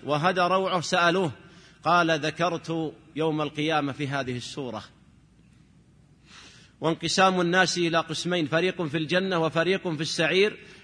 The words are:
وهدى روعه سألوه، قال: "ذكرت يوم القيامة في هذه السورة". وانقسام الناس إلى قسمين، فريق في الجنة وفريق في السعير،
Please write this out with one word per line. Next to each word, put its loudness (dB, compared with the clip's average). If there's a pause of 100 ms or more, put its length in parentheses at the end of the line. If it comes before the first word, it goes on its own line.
وهدى 0
روعه 2
سألوه، 2 (520)
قال: 4
"ذكرت -2 (220)
يوم 0
القيامة -2
في -6
هذه -4
السورة". -10 (2000)
وانقسام 2
الناس 2
إلى 0
قسمين، -2
فريق -2
في -4
الجنة 0
وفريق 0
في -4
السعير، 0 (260)